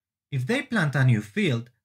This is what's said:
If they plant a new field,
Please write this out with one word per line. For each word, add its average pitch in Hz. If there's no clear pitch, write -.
If 127
they 262
plant 165
a 135
new 117
field, 123